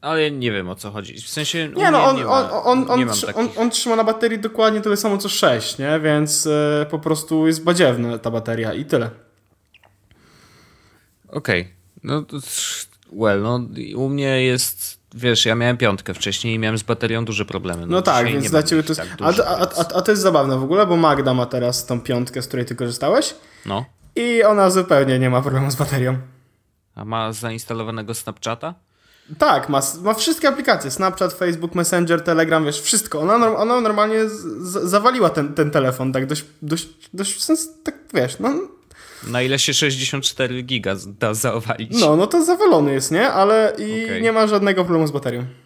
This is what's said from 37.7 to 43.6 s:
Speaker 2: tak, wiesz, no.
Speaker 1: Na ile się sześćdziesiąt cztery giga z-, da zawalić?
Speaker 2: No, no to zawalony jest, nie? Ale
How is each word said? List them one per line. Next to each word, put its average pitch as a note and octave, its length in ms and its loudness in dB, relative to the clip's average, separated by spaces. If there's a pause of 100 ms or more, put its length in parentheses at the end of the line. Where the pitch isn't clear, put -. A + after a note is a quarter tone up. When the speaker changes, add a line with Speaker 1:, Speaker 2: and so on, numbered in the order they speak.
Speaker 2:
tak, - 120 -6 (180)
wiesz, B2+ 260 -2
no. A#3 140 0 (760)
Speaker 1:
Na A#2+ 140 -2
ile C3 180 0
się C#3+ 140 0
sześćdziesiąt C3+ 500 -2
cztery B2+ 400 -2
giga A2+ 320 -4
z-, F#2 220 -14
da A2 160 0
zawalić? A2+ 640 -4
Speaker 2:
No, D#3 160 6
no F#3 120 4
to E4+ 180 2
zawalony E4 480 4
jest, C3 180 -2
nie? F#3+ 200 2
Ale G#3 480 4